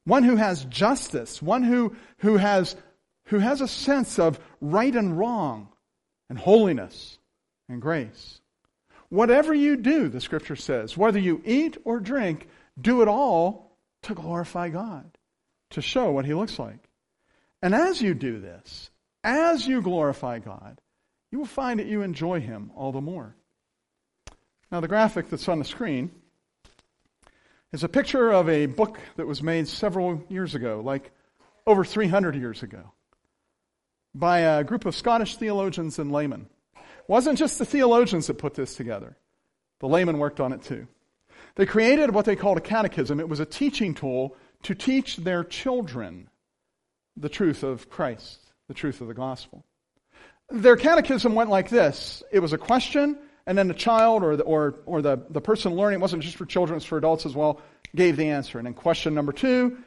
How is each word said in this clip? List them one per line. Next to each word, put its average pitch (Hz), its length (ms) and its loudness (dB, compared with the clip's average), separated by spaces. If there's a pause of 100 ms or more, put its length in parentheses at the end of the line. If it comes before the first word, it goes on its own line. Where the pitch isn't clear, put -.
one 240 180 6
who 240 140 6
has 185 260 0
justice, 135 800 -2
one 220 220 0
who, 240 340 0 (220)
who 208 180 4
has, 196 380 2 (500)
who 208 140 0
has 262 220 0
a 262 60 -2
sense - 520 -2
of 165 200 2 (200)
right 214 360 0
and 190 220 0
wrong 165 520 -4 (600)
and 127 80 -10
holiness 180 800 4 (520)
and 123 120 -10
grace. 135 580 -6 (720)
Whatever 247 440 4
you 285 240 4
do, 240 320 2
the 123 120 -8
scripture 151 340 -6
says, 117 420 -4
whether 208 220 4
you 180 260 2
eat 285 380 0
or 233 160 -2
drink, 214 480 -4 (320)
do 233 220 4
it 214 60 8
all 208 680 0 (260)
to 220 100 -10
glorify 170 560 -6
God, 165 480 -10 (540)
to 147 100 -8
show 233 300 0
what 135 140 0
He 147 80 -2
looks 208 240 -4
like. 110 320 -14 (720)
And 185 140 2
as 339 260 2
you 196 120 2
do 120 260 -6
this, 95 500 -20 (340)
as 277 440 0
you 254 140 0
glorify 143 580 -2
God, 107 420 -18 (500)
you 262 80 -6
will 294 60 -6
find 240 340 -4
that - 80 -6
you 214 140 -4
enjoy 170 380 -4
Him 110 360 -10
all 135 160 -8
the 135 100 -8
more. 147 340 -12 (1400)
Now, 175 80 -6
the 165 80 -4
graphic 214 420 0
that's - 180 -8
on 170 120 0
the 139 60 -6
screen 160 440 -6 (1600)
is 151 120 -8
a 160 60 -4
picture 254 420 2
of 180 180 4
a 151 160 2
book 208 340 -2 (180)
that 156 100 -6
was 139 160 -8
made 165 240 -2
several 180 600 -4
years 185 280 -6
ago, 113 280 -6
like 139 280 -8 (560)
over 196 180 6
three 214 220 0
hundred 175 280 2
years 123 280 -8
ago, 101 280 -16 (1200)
by 170 240 2
a 156 240 4
group 226 220 -4
of 180 100 -2
Scottish 233 420 0
theologians 190 600 -4
and 143 120 -6
laymen. 147 360 -4 (280)
It - 340 -18
wasn't 254 280 4
just 302 220 0
the 254 60 -4
theologians 240 600 4
that 143 80 -4
put - 180 -8
this 135 220 -8
together. 113 420 -10 (640)
The 135 80 -6
laymen 165 320 2
worked 147 200 -4
on 131 140 -2
it - 100 -14
too. 120 240 -12 (680)
They 196 100 2
created 240 480 4
what 208 120 2
they 208 100 2
called 180 220 0
a 160 40 -2
catechism. 165 580 -2
It 160 80 -6
was 151 120 -6
a 151 60 -4
teaching 226 480 -2
tool 131 440 -6 (260)
to 196 120 -6
teach 262 420 -2
their 175 260 -2
children 131 840 -6 (880)
the 147 100 -8
truth 156 360 -2
of 131 260 -8
Christ, - 500 -8 (280)
the 139 60 -16
truth - 280 -8
of 117 60 -12
the 117 60 -12
gospel. 127 520 -12 (840)
Their 233 280 8
catechism 262 580 2
went 220 140 2
like 190 200 2
this. - 600 0
It 196 80 4
was 156 140 0
a 156 40 0
question, 285 600 0 (280)
and 185 120 -2
then 196 100 4
the 170 60 -2
child 226 500 4
or 151 140 2
the, 143 60 0
or, 151 420 0
or 160 160 -2
the, 139 280 0
the 151 120 -4
person 208 340 0
learning, 196 240 2
it - 20 -6
wasn't 170 220 -2
just 165 140 -12
for 180 80 -10
children, 170 300 0
it - 20 -4
was 147 80 -10
for 160 120 -4
adults 160 280 2
as 135 100 -8
well, 151 260 0 (340)
gave 170 200 4
the 151 140 0
answer. 143 280 -4
And 117 80 -8
then 120 80 -10
question 160 400 0
number 147 200 -2
two, 247 540 2